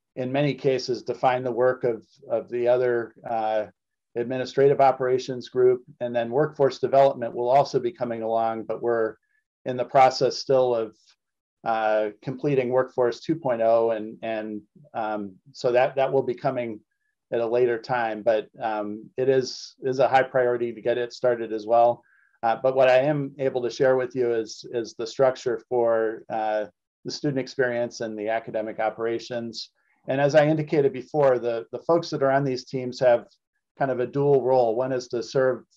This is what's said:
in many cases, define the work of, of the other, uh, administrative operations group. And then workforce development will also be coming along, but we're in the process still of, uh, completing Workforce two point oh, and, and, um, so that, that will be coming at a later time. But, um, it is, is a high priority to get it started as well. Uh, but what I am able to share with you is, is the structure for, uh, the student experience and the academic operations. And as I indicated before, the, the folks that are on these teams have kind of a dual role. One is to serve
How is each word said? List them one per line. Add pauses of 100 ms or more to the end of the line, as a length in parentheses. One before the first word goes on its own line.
(160)
in
many
cases,
define
the
work
of, (260)
of
the
other, (160)
uh, (500)
administrative
operations
group. (160)
And
then
workforce
development
will
also
be
coming
along,
but
we're (480)
in
the
process
still
of, (680)
uh, (140)
completing
Workforce
two
point
oh,
and,
and, (320)
um, (160)
so
that,
that
will
be
coming (520)
at
a
later
time.
But, (120)
um, (100)
it
is,
is
a
high
priority
to
get
it
started
as
well. (400)
Uh,
but
what
I
am
able
to
share
with
you
is,
is
the
structure
for,
uh, (400)
the
student
experience
and
the
academic
operations. (380)
And
as
I
indicated
before,
the,
the
folks
that
are
on
these
teams
have (520)
kind
of
a
dual
role.
One
is
to
serve (140)